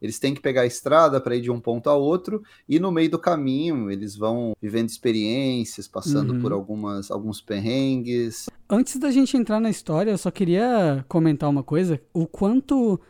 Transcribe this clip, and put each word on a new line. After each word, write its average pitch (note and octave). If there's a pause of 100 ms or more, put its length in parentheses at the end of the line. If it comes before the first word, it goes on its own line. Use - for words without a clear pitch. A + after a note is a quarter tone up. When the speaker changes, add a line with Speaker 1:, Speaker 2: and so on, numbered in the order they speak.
Speaker 1:
eles A2
têm C#3
que C3+
pegar C3
a B2
estrada C#3
pra B2
ir A#2+
de A#2+
um A#2+
ponto A#2
a D3
outro, F3+ (260)
e D3+
no F#3
meio D#3+
do E3
caminho C#3+
eles G2
vão A2+
vivendo A2+
experiências, A#2
passando C#3+
Speaker 2:
Uhum. B2
Speaker 1:
por G#2+
algumas, G2+
alguns G#2
perrengues. A#2+ (220)
Speaker 2:
Antes B3
da C#4
gente C4
entrar G#3+
na A3+
história, F3+
eu F#3
só -
queria F3+
comentar D#3
uma C#3
coisa. D#3+ (120)
O E3
quanto A#3 (100)